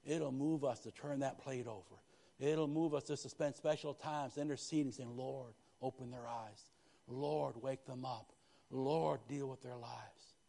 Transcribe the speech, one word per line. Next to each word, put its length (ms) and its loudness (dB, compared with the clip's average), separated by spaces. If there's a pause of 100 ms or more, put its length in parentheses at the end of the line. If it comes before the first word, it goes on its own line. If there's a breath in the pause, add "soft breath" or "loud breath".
It'll 280 2
move 320 2
us 180 2
to 100 -8
turn 280 -4
that 200 0
plate 260 -4
over. 360 -10 (380 loud breath)
It'll 280 4
move 260 2
us 120 2
just 180 -2
to 60 -6
spend 260 0
special 380 2
times 440 -2
interceding, 540 2
saying, 240 -6
"Lord, 380 -4 (280 soft breath)
open 300 -4
their 160 -8
eyes. 420 -8 (380 soft breath)
Lord, 540 0
wake 240 -2
them 200 -6
up. 280 -6 (360 soft breath)
Lord, 580 4
deal 200 -2
with 140 -6
their 160 -8
lives." 580 -12 (120)